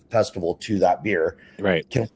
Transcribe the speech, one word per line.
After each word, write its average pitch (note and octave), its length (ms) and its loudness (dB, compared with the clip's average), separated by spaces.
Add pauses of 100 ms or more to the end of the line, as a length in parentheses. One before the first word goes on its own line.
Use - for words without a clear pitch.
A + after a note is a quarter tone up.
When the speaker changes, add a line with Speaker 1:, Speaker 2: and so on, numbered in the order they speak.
Speaker 1:
festival F2+ 460 -2
to G#2+ 240 -4
that F2+ 240 2
beer. F2 340 0 (220)
Speaker 2:
Right. F#2 300 0
Speaker 1:
Can A#2 140 0
we A2+ 120 -6